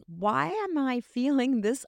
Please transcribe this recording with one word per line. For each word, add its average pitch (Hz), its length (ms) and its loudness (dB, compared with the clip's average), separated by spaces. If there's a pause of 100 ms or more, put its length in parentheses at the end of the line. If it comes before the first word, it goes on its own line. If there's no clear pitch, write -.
Why 208 440 -2
am 392 280 -2
I 262 240 0
feeling 254 600 2
this 220 260 -2